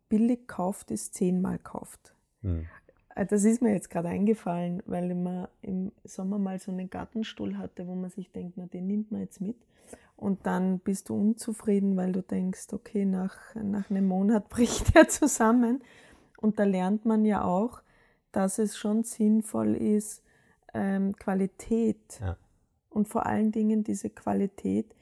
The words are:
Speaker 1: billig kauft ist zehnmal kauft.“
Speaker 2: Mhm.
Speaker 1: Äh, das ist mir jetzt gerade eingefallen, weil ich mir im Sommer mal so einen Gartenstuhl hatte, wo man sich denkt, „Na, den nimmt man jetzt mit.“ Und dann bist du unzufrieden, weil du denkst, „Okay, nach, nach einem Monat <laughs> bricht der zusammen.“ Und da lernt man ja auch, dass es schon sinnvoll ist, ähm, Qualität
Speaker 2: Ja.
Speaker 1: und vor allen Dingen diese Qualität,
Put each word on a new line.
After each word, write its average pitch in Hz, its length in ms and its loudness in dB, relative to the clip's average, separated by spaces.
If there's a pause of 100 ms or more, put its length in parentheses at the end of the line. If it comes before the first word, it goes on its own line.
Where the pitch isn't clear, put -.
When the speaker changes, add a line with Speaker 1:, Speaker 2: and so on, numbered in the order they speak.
Speaker 1:
billig 233 380 2
kauft - 460 -6
ist - 220 -8
zehnmal 180 440 0
kauft.“ - 560 -16 (280)
Speaker 2:
Mhm. 82 240 -2 (500)
Speaker 1:
Äh, 196 100 -2
das 208 180 0
ist 226 180 4
mir 220 100 4
jetzt 180 180 -4
gerade 170 180 -4
eingefallen, 175 760 -2
weil 180 240 -4
ich 180 60 -4
mir 180 320 -6 (140)
im 190 300 -6 (120)
Sommer 196 340 -6
mal 190 220 -4
so - 100 -12
einen 185 200 -6
Gartenstuhl 202 680 -8
hatte, 185 300 -10
wo 185 80 -8
man 185 140 -6
sich 185 200 -12
denkt, 180 260 -12
„Na, 180 100 -12
den 180 200 -8
nimmt 208 240 -2
man 202 120 -6
jetzt - 180 -12
mit.“ 196 160 -6 (600)
Und 196 300 -4
dann 185 340 0
bist - 280 -4
du 220 60 -4
unzufrieden, 208 840 0
weil 185 160 0
du 185 100 -2
denkst, 185 500 -4
„Okay, - 320 -4
nach, 190 520 -4
nach 208 340 -4
einem 196 180 2
Monat 202 400 2
<laughs> - 20 -20
bricht - 440 2
der 330 140 12
zusammen.“ 240 720 4 (560)
Und 214 200 0
da 208 60 4
lernt 196 400 2
man 220 200 4
ja 208 200 2
auch, 196 380 0 (500)
dass 196 260 0
es 214 180 0
schon 220 280 0
sinnvoll 214 720 2
ist, 208 480 0 (520)
ähm, 196 420 0
Qualität 208 1040 -2
Speaker 2:
Ja. 92 160 -4 (540)
Speaker 1:
und 214 180 0
vor - 180 -2
allen 214 260 2
Dingen 220 320 2
diese 208 260 -4
Qualität, 196 920 -2